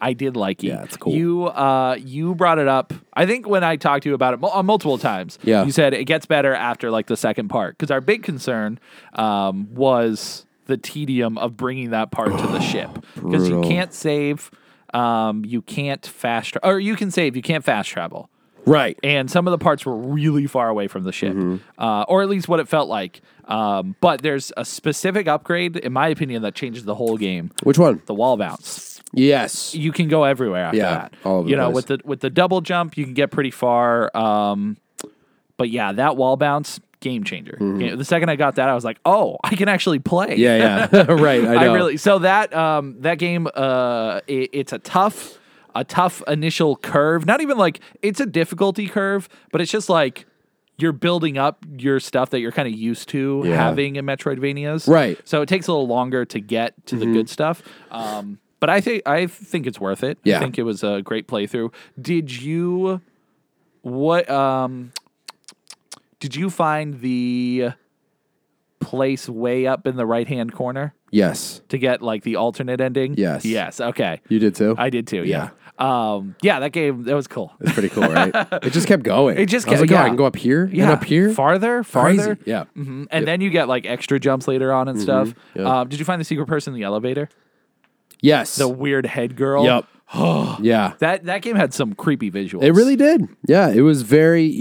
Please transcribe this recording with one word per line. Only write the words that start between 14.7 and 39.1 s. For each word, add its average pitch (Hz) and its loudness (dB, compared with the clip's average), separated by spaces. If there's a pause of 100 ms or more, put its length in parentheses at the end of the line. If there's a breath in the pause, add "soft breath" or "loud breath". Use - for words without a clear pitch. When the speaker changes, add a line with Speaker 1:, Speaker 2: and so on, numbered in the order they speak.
Speaker 1:
um, 113 0
you 117 -4
can't 143 -8
fast - -6
tra-, - -6
or 196 2
you 202 -2
can 202 -4
save, 151 0
you 127 -6
can't 156 -2
fast 107 0
travel. 87 -10 (380)
Speaker 2:
Right. 135 4
Speaker 1:
And 139 0
some 175 2
of 180 2
the 170 0
parts 151 0
were 131 -4
really 143 0
far 123 0
away 104 -2
from 95 -8
the 92 -4
ship, 98 -4
Speaker 2:
Mm-hmm. 92 0 (200 soft breath)
Speaker 1:
uh, 107 -2
or 190 2
at 196 -2
least 196 -2
what 170 2
it 156 -4
felt 151 0
like. 98 -6 (260 soft breath)
Um, 101 -2
but 151 4
there's 143 -4
a 117 -6
specific 185 -4
upgrade, 170 -2
in 127 -6
my 139 2
opinion, 135 -2
that 104 -6
changes 120 -10
the 104 -4
whole 113 -2
game. 92 -4 (100)
Speaker 2:
Which 139 4
one? 151 6
Speaker 1:
The 110 -6
wall 120 2
bounce. - -10 (100)
Speaker 2:
Yes. 131 2
Speaker 1:
You 156 -2
can 165 0
go 156 2
everywhere 120 0
after 85 -2
Speaker 2:
Yeah, 101 0
Speaker 1:
that. 87 -10 (100)
Speaker 2:
all 95 0
over 82 -2
Speaker 1:
You 139 2
Speaker 2:
the 139 0
Speaker 1:
know, 123 0
Speaker 2:
place. 120 -4
Speaker 1:
with 131 -4
the, - -14
with 139 -6
the 135 -4
double 180 2
jump, 170 -4
you 151 -4
can 131 -12
get 139 0
pretty 135 -2
far. 120 2
Um, 104 0 (800 soft breath)
but 123 -2
yeah, 110 -2
that 127 0
wall 131 4
bounce, 147 -2 (220)
game 123 -6
changer. - -10
Speaker 2:
Mm-hmm. 98 0
Speaker 1:
You 82 -2
know, 95 -6
the 135 -6
second 165 2
I 151 0
got 139 2
that, 131 2
I 135 2
was 123 -2
like, 113 -6
"Oh, 180 2